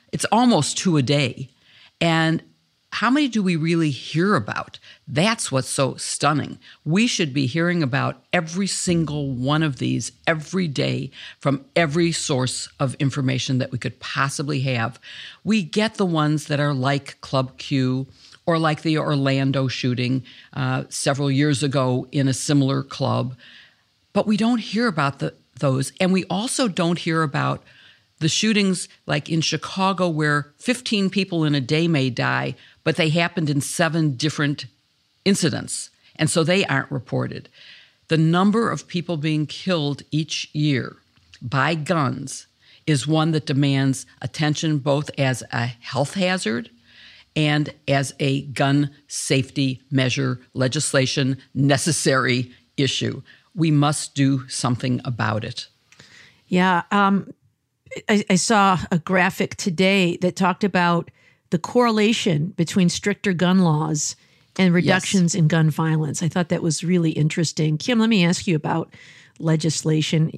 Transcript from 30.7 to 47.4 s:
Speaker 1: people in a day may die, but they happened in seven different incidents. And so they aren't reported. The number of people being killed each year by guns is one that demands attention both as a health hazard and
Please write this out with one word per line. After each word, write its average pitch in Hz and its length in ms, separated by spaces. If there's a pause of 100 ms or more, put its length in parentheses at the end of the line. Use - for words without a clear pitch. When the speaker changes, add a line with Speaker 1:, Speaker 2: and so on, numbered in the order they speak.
Speaker 1:
people 185 340
in 147 80
a 143 80
day 151 260
may 135 220
die, 131 460 (280)
but 160 120
they 160 140
happened 170 380
in 143 140
seven 160 540
different 143 500 (580)
incidents. - 680 (240)
And 156 120
so 165 160
they 180 220
aren't 135 240
reported. 127 580 (600)
The 160 100
number 185 540
of 147 160
people 170 300
being 151 280
killed 147 640
each - 420
year 147 440 (480)
by 139 320
guns 143 720 (400)
is 143 180
one 156 280
that 147 120
demands 135 640 (120)
attention 151 600
both 143 400
as 131 240 (100)
a 120 140
health 127 480
hazard 196 560 (640)
and 151 360 (160)